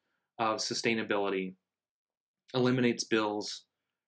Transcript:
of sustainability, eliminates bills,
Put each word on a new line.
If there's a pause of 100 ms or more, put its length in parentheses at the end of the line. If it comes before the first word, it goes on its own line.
(400)
of
sustainability, (1000)
eliminates
bills, (440)